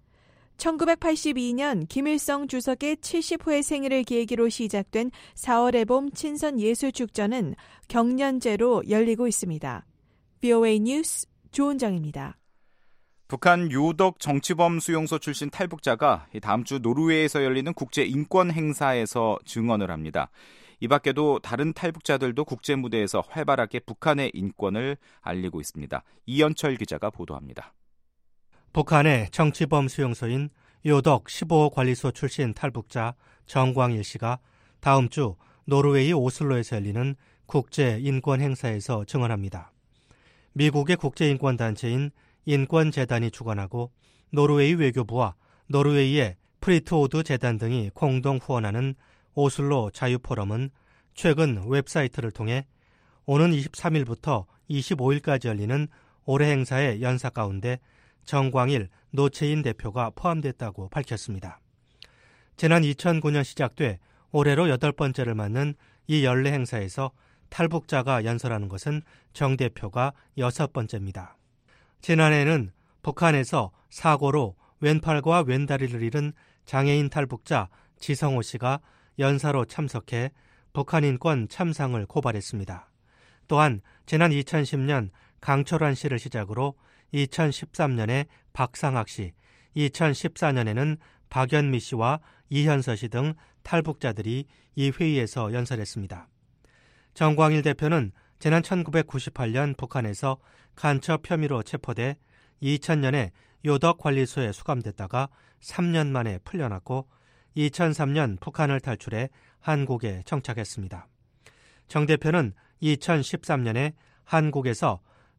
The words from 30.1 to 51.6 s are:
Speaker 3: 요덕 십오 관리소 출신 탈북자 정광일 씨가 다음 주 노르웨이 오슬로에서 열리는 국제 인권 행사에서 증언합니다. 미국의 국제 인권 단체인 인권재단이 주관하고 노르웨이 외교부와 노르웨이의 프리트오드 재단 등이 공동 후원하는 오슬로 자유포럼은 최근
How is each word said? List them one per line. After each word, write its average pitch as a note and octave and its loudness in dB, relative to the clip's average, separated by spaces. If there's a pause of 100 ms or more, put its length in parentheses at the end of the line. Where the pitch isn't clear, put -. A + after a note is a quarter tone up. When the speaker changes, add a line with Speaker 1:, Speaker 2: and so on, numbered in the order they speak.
Speaker 3:
요덕 C#3+ 4
십오 D#3 4
관리소 B2+ 0
출신 C3 -2
탈북자 A#2 -6 (320)
정광일 B2+ 2
씨가 A#2+ -4 (440)
다음 C3+ 4
주 A#2+ -2 (300)
노르웨이 C#3 4
오슬로에서 B2+ 0
열리는 A2 -2 (320)
국제 B2+ 0
인권 C3+ 0
행사에서 A#2+ -2
증언합니다. G2+ -4 (800)
미국의 D3 2
국제 D3 0
인권 C3+ 2
단체인 A#2+ -2 (340)
인권재단이 C#3 2
주관하고 A2+ -6 (360)
노르웨이 D3 4
외교부와 B2 0 (340)
노르웨이의 C#3 4 (240)
프리트오드 D#3+ 2
재단 B2 0
등이 A2+ -2
공동 C3+ 0
후원하는 A#2+ -2 (400)
오슬로 C#3+ 2
자유포럼은 B2 -4 (460)
최근 C#3+ 2